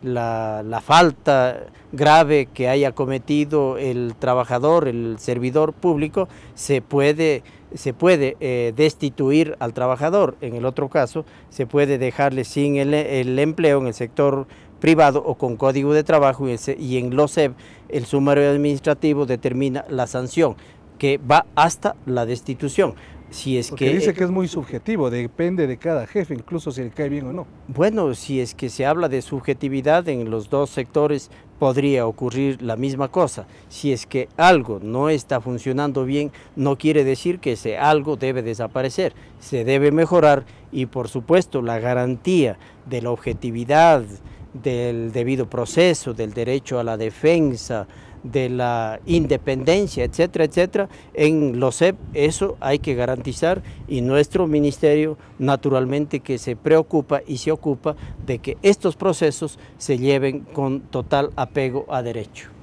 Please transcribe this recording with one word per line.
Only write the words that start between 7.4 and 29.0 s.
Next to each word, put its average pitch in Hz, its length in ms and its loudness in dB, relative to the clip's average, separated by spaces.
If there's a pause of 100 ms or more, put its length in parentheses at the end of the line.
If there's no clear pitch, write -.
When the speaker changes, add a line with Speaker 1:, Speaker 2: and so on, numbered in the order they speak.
Speaker 1:
se 139 180 -6
puede, 147 480 2
eh, 123 360 -2
destituir 151 840 0
al 117 160 -6
trabajador. 131 680 0
En 120 140 -8
el 120 100 -6
otro 131 240 -4
caso, 147 360 -2 (240)
se - 180 -6
puede 139 320 0
dejarle 131 460 0
sin 143 320 -2
el, 139 180 0
el 131 440 -2
empleo 151 420 2
en 131 80 -4
el 110 60 -6
sector 135 520 -2 (320)
privado 151 460 6
o 131 100 -2
con 123 220 -4
código 135 360 0
de 151 120 4
trabajo, 139 440 2
y, 123 40 -2
el 117 60 -6
se-, 139 200 -6
y 127 180 -4
en 123 180 -4
losep 143 380 2 (360)
el 123 180 -4
sumario 143 420 4
administrativo 143 760 0
determina 127 640 -2
la 127 160 -2
sanción 127 500 0 (400)
que 143 220 0
va 147 280 4 (100)
hasta 165 400 2 (100)
la 123 180 0
destitución. 131 720 -2 (360)
Si 131 280 -4
es 120 120 -4
Speaker 2:
Porque 135 160 -2
Speaker 1:
que 139 80 2
Speaker 2:
dice 190 160 2
Speaker 1:
eh, 165 40 -2
Speaker 2:
que 180 100 -2
es 180 60 -2
muy 185 180 -2
subjetivo, 139 600 -4
depende 143 600 -2
de 127 80 -4
cada 156 300 -4
jefe, 170 280 -4
incluso 147 380 -8
si 127 100 -8
le 117 80 -8
cae 147 180 -6
bien 143 200 -6
o 127 40 -10
no. 170 140 -10 (220)
Speaker 1:
Bueno, 165 460 0
si 131 260 -4
es 120 160 -6
que 131 120 -6
se 131 180 -2
habla 160 220 2